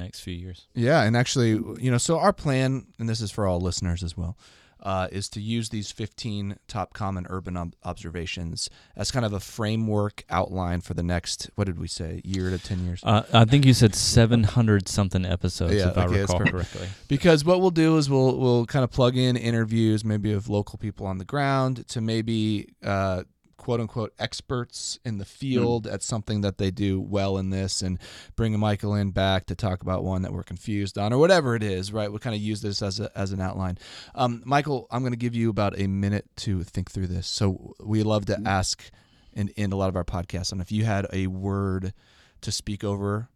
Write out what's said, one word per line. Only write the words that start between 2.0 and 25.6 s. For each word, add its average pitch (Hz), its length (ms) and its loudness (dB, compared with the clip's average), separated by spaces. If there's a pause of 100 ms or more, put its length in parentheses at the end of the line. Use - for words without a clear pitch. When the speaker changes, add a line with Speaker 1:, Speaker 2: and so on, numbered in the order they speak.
Speaker 2:
our 190 140 4
plan, 131 540 0 (120)
and 113 80 -4
this 113 140 -2
is 104 100 -4
for 104 160 -2
all 87 140 2
listeners 90 420 -2
as 87 140 -6
well, 87 220 -6 (440)
uh, 95 300 -2
is 98 160 -8
to - 140 -10
use 113 260 -2
these 107 240 -6
fifteen 101 640 -8 (120)
top - 260 -8
common 95 340 -6
urban 92 300 -8
ob-, 87 160 -8 (100)
observations 85 840 -8 (260)
as 101 140 -4
kind 120 160 0
of 104 80 -2
a 95 60 -4
framework 107 880 -2
outline 90 500 -2
for - 140 -8
the 85 80 -4
next, - 520 -4
what 104 120 0
did 87 120 -6
we 87 80 -8
say, 87 380 -8
year 92 240 -2
to 92 100 -2
ten 90 280 -4
years? 87 180 -6
Speaker 1:
Uh, 107 200 4 (100)
I 117 100 10
think 131 220 6
you 127 80 10
said 113 200 6
seven 117 480 6
hundred 104 460 4
something 92 380 0
episodes, 90 480 0
Speaker 2:
Yeah, 92 160 4
Speaker 1:
if 92 80 0
I 90 80 4
Speaker 2:
okay, 87 140 2
it's 98 120 0
Speaker 1:
recall 90 60 2 (120)
Speaker 2:
perfect. 90 220 -4
Speaker 1:
correctly. 92 160 -8 (200)
Speaker 2:
Because 147 360 6
what 180 160 6
we'll 185 100 6
do 160 280 4
is 143 100 2
we'll, 131 300 4
we'll 123 260 4
kind 131 200 0
of 117 60 -2
plug 127 280 2
in 127 180 2
interviews 113 680 2
maybe 107 300 -2
of 101 160 -4
local 104 300 -2
people 104 280 -8
on 95 120 -4
the 90 80 -10
ground 135 640 -2
to - 120 -6
maybe, 110 680 0 (120)
uh, 98 420 -2 (340)
quote 120 200 -2
unquote 110 400 -6
experts - 880 -6
in 110 140 -6
the 95 60 -8
field 120 640 -2